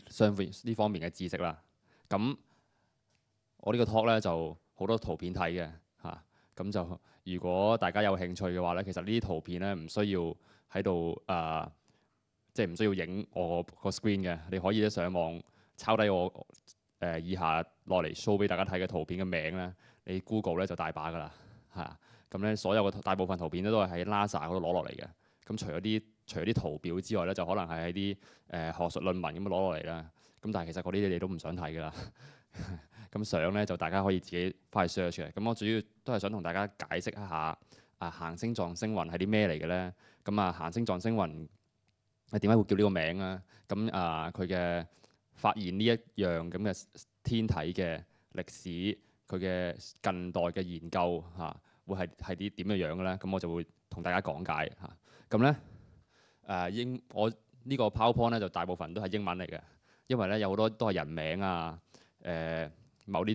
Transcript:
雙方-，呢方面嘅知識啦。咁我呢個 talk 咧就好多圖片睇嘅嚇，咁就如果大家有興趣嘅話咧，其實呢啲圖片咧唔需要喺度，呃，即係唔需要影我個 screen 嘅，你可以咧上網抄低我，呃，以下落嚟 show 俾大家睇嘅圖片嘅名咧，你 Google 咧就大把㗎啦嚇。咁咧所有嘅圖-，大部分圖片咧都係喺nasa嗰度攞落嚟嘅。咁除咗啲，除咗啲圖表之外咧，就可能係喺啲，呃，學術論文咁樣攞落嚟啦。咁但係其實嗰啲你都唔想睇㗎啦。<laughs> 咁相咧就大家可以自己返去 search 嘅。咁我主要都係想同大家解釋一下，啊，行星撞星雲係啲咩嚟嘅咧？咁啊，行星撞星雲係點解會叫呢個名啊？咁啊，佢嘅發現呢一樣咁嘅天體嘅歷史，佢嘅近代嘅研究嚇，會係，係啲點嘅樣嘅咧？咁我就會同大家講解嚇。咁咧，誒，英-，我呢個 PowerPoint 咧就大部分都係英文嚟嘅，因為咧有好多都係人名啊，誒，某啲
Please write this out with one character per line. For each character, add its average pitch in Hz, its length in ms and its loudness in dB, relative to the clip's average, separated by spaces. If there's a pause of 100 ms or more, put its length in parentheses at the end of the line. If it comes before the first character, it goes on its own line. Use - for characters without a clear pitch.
(100)
雙 104 240 6
方-， 98 120 -2 (180)
呢 113 100 -2
方 107 160 4
面 90 120 -2
嘅 85 80 -4
知 90 180 -6
識 92 100 -4
啦。 82 240 -4 (460)
咁 110 280 0 (1200)
我 - 140 0
呢 120 120 4
個 104 80 2
talk 110 140 6
咧 113 140 6
就 82 360 0 (180)
好 95 120 -4
多 113 120 4
圖 85 180 -4
片 87 180 -4
睇 85 180 0
嘅 85 180 -4 (320)
嚇， 82 220 -10 (320)
咁 95 160 -6
就 90 280 -4 (240)
如 90 160 -4
果 95 380 4
大 87 120 2
家 104 120 2
有 98 140 4
興 90 180 -2
趣 98 140 -4
嘅 90 140 0
話 87 120 0
咧， 92 100 -2
其 95 80 -6
實 87 100 -4
呢 95 60 -6
啲 113 120 2
圖 95 200 -2
片 87 200 -6
咧 98 140 -2
唔 80 140 -8
需 104 240 0
要 92 80 2 (520)
喺 98 100 -2
度， 85 440 0
呃， 80 440 -2 (840)
即 120 120 2
係 87 60 2
唔 85 60 -6
需 110 80 4
要 101 100 6
影 90 380 -2
我 87 300 0
個 - 280 -4
screen 101 320 2
嘅， 87 160 -2 (120)
你 95 80 0
可 92 140 2
以 110 80 4
咧 107 100 6
上 90 220 0
網 85 280 0 (360)
抄 110 200 4
低 107 120 6
我， 92 380 0 (540)
呃， 85 200 -2
以 87 140 -4
下 82 300 2 (200)
落 92 180 2
嚟 78 140 -4
show 104 220 2
俾 101 80 4
大 92 100 2
家 92 80 2
睇 90 180 -2
嘅 95 40 0
圖 85 180 -2
片 90 160 -4
嘅 95 40 -2
名 85 320 -2
咧， 90 180 -6 (300)
你 92 160 -4
Google 104 380 0
咧 95 80 2
就 95 100 -4
大 80 160 -2
把 78 180 -6
㗎 82 80 -4
啦 76 140 -8 (420)
嚇。 - 240 -8 (320)
咁 95 120 -6
咧 107 140 2
所 98 180 2
有 107 100 6
嘅 98 80 2
圖-， 101 100 -8
大 95 140 2
部 92 100 0
分 95 100 0
圖 87 120 -2
片 87 160 -2
咧 107 60 2
都 110 120 4
係 90 200 -2
喺 - 20 -4
nasa 101 420 0
嗰 82 40 -4
度 90 100 0
攞 85 120 0
落 85 120 2
嚟 65 120 -10
嘅。 - 80 -12 (420)
咁 107 100 -6
除 - 140 -6
咗 80 100 -4
啲， 110 220 0 (240)
除 - 140 -6
咗 78 40 -2
啲 95 100 4
圖 76 240 -2
表 87 220 -2
之 104 180 -2
外 85 60 2
咧， 95 100 0
就 90 120 0
可 90 80 2
能 92 120 0
係 82 200 -2
喺 87 60 -2
啲， 98 240 -2 (320)
呃， 82 240 -4
學 - 120 -8
術 - 160 -2
論 - 40 -4
文 90 180 0
咁 78 160 -4
樣 95 40 -6
攞 101 60 -4
落 92 280 0
嚟 80 100 -6
啦。 80 240 -8 (320)
咁 107 100 -4
但 87 140 -2
係 82 60 -8
其 87 60 -8
實 90 40 -4
嗰 90 100 -4
啲 101 160 4
你 87 100 0
都 87 100 -4
唔 90 100 -6
想 80 180 -6
睇 78 160 -6
㗎 80 80 -6
啦。 78 120 -6 (600)
<laughs> - 600 -12
咁 104 120 -4
相 87 280 2
咧 104 120 2
就 95 120 -2
大 82 120 0
家 95 140 2
可 98 80 4
以 92 80 4
自 - 120 -10
己 87 240 -2 (160)
返 92 160 4
去 90 140 -2
search 85 240 -2
嘅。 76 80 -12
咁 107 160 -2
我 117 60 0
主 107 120 -6
要 110 140 2 (240)
都 123 80 -4
係 107 60 2
想 98 120 -2
同 104 120 -4
大 85 100 -2
家 98 140 0
解 - 340 -4
釋 - 120 -6
一 - 20 -10 (140)
下， 80 280 -2 (420)
啊， 87 120 -6
行 82 260 -8
星 117 180 -2
撞 87 200 -2
星 107 180 -2
雲 85 160 0
係 85 100 -2
啲 95 100 0
咩 107 200 6
嚟 80 120 2
嘅 78 60 -2
咧？ 90 260 -2 (320)
咁 104 160 2
啊， 92 120 4
行 85 200 -6
星 117 120 0
撞 92 160 0
星 113 140 0
雲 98 140 2 (1040)
係 104 100 0
點 104 100 6
解 113 60 10
會 107 80 8
叫 101 120 2
呢 101 60 6
個 104 80 6
名 87 300 0
啊？ 95 220 -4 (260)
咁 107 240 0
啊， 82 400 0
佢 92 140 -2
嘅 87 400 0 (480)
發 - 200 2
現 95 240 -2
呢 107 60 4
一 117 60 6 (320)
樣 85 280 0
咁 87 80 -4
嘅 101 260 -2 (380)
天 113 240 2
體 107 80 2
嘅 82 480 -2 (320)
歷 90 160 -4
史， 92 480 -4 (300)
佢 92 100 -4
嘅 90 640 -4
近 90 300 0
代 90 100 0
嘅 87 200 0
研 85 280 -8
究 87 340 0 (140)
嚇， 82 180 -8 (300)
會 95 100 -4
係， 92 100 -2 (120)
係 - 160 -6
啲 95 160 -4
點 90 180 -6
嘅 107 60 2 (140)
樣 78 80 -2
嘅 92 80 -4
咧？ 92 120 0
咁 95 160 -6
我 92 80 0
就 85 140 -2
會 85 120 -2 (220)
同 85 140 -8
大 90 80 0
家 90 100 4
講 80 240 -4
解 78 260 -2 (100)
嚇。 - 160 -14 (340)
咁 113 120 6
咧， 143 140 6 (920)
誒， 90 240 -2
英-， 123 320 -4 (120)
我 110 180 2 (300)
呢 135 140 -2
個 127 100 4
PowerPoint 117 440 6
咧 113 100 2
就 95 80 0
大 87 180 -2
部 92 100 -2
分 82 160 -6
都 98 80 -4
係 95 140 -4
英 104 100 0
文 90 140 -2
嚟 92 100 -6
嘅， - 120 -10 (480)
因 127 100 2
為 101 100 4
咧 104 120 2
有 98 100 2
好 98 60 0
多 110 120 6
都 113 200 0
係 95 80 4
人 76 120 -2
名 78 320 -2
啊， 85 360 -2 (460)
誒， 82 480 -4 (360)
某 92 180 0
啲 107 100 2